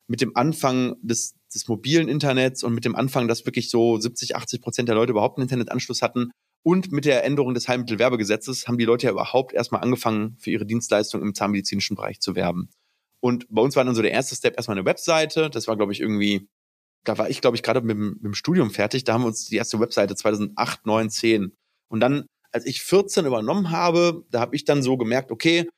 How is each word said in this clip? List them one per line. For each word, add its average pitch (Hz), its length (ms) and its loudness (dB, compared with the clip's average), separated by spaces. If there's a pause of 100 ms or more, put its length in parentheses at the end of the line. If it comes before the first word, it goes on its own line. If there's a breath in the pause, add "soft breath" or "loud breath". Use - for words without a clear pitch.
mit 113 140 -4
dem 127 160 -2
Anfang 127 640 2
des, - 320 -4 (180)
des - 160 -8
mobilen 131 400 2
Internets 131 540 0
und 117 120 0
mit 113 100 -2
dem 117 100 -2
Anfang, 127 340 0
dass 113 160 -2
wirklich 123 260 -4
so 117 280 4
siebzig, 110 380 -4
achtzig - 260 -8
Prozent 120 260 -4
der 113 60 2
Leute 117 160 4
überhaupt 107 260 2
einen 135 60 -2
Internetanschluss 123 580 -4
hatten. 120 300 0 (320)
Und 185 300 2
mit 139 120 0
der 131 200 4
Änderung 135 300 0
des 120 140 -4
Heilmittelwerbegesetzes 120 1000 0
haben 123 100 0
die 120 60 2
Leute 120 220 4
ja 113 60 2
überhaupt 131 400 0
erstmal 110 300 -2
angefangen, 113 560 0
für - 120 -6
ihre 107 140 -2
Dienstleistung 107 560 0
im 98 140 -4
zahnmedizinischen 101 640 -2
Bereich 101 240 -8
zu 92 160 -4
werben. 90 340 -2 (500)
Und 123 300 0
bei 110 100 2
uns 139 140 2
war 135 100 4
dann 127 120 0
so 113 60 2
der 107 100 2
erste 120 240 -2
Step - 200 0
erstmal 110 220 -4
eine 95 80 -4
Webseite. 156 640 0
Das 123 160 -6
war, 110 100 0
glaub 104 140 2
ich, 101 100 -6
irgendwie, 104 480 0 (560)
da 110 140 -2
war 110 100 -2
ich, 131 120 -6
glaub 123 140 4
ich, 113 80 -6
gerade 123 180 0
mit 113 160 -2
dem, 104 180 -4
mit - 100 -10
dem 101 100 -6
Studium 156 360 0
fertig. 107 340 -2
Da 113 100 2
haben 120 80 2
wir 120 60 2
uns - 180 -6
die 110 100 -2
erste 110 240 -2
Webseite 101 340 2
zweitausendacht, 107 720 -2
neun, 110 240 2
zehn. 107 420 0 (360)
Und 113 120 -4
dann, 135 260 2 (240)
als 120 140 -4
ich - 180 -8
vierzehn 196 440 2
übernommen 139 440 0
habe, 170 600 2
da 117 100 0
hab 117 140 -2
ich 147 100 -6
dann 143 180 2
so 131 140 2
gemerkt, 123 340 -2
okay, 165 480 2